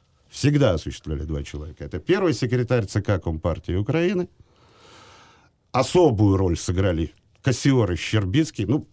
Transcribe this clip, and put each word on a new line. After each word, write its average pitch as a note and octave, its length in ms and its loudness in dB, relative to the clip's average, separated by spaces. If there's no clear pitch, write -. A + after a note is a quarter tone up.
Всегда C#3 440 2
осуществляли D2+ 520 -6
два D2 180 -6
человека. - 420 -12
Это F2 140 -8
первый F3+ 340 0
секретарь A#2+ 520 -2
Ц G2+ 160 -4
К G2 180 0
Компартии D#2+ 560 -4
Украины. E3+ 520 -2
Особую B2 680 4
роль F2+ 180 0
сыграли F2 560 0
Кассиор B2 480 2
и F2 60 -2
Щербицкий. A2 680 -2
Ну, - 280 -2